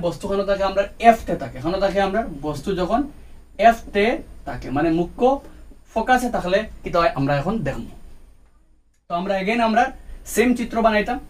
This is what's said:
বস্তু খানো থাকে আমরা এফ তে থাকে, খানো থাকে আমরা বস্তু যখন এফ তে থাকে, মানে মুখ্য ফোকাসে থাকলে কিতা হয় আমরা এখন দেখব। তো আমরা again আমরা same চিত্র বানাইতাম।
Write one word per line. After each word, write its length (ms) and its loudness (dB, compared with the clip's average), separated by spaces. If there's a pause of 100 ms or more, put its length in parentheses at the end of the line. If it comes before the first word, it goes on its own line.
বস্তু 220 -4
খানো 160 0
থাকে 200 0
আমরা 200 2 (160)
এফ 260 8
তে 100 -2
থাকে, 240 -10
খানো 200 -2
থাকে 280 2
আমরা 140 0 (200)
বস্তু 340 -4
যখন 240 0 (580)
এফ 200 6 (160)
তে 120 2 (400)
থাকে, 220 -10 (100)
মানে 120 2 (100)
মুখ্য 420 2 (520)
ফোকাসে 360 2
থাকলে 300 0 (240)
কিতা 160 0
হয় 160 4
আমরা 260 2
এখন 120 0 (140)
দেখব। 180 -6 (1200)
তো 80 -4
আমরা 260 -2
again 200 0
আমরা 220 4 (420)
same 300 2
চিত্র 260 -2
বানাইতাম। 380 2 (100)